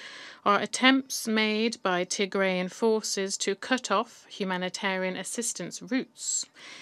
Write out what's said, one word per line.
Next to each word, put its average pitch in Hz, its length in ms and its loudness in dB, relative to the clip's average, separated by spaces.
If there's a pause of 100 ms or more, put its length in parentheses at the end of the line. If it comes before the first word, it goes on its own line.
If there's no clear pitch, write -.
(460)
are 202 160 4
attempts - 680 4
made 220 560 0
by 180 220 2
Tigrayan 190 680 0
forces 214 680 0
to 196 140 0
cut - 380 -2
off 208 380 -2
humanitarian 185 880 -2
assistance - 640 -6
routes, - 640 -2 (360)